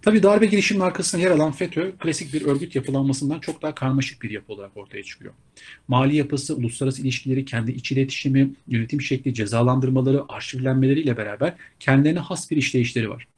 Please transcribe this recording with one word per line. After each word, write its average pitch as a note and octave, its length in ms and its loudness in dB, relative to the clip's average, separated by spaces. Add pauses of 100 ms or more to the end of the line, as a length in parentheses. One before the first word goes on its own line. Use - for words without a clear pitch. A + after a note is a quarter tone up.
Tabii G#3+ 200 6
darbe G#3 240 6
girişiminin G3+ 380 2
arkasında F3+ 380 -2
yer F#3 80 4
alan D#3 220 4
fetö F3+ 460 -4
klasik D3+ 360 -6
bir D3+ 80 -2
örgüt D3 320 -2
yapılanmasından C3+ 640 -2
çok - 220 -10
daha D3+ 120 -6
karmaşık C3+ 480 -2
bir G#2+ 80 -8
yapı G#2 220 -12
olarak G2+ 240 -14
ortaya G2+ 260 -14
çıkıyor. - 300 -18 (560)
Mali C3+ 280 4
yapısı, D3 400 -2
uluslararası C3 460 -4
ilişkileri, C3 420 -2
kendi A#2+ 280 -4
iç B2+ 200 -6
iletişimi, C3+ 580 2 (180)
yönetim A#2+ 320 -2
şekli, C3 340 -2
cezalandırmaları, B2+ 920 2
arşivlenmeleriyle C3 880 0
beraber A2 380 -4 (260)
kendilerine C#3+ 380 4
has F3 320 -8
bir D#3 60 0
işleyişleri A#2+ 540 0
var. - 160 -14 (120)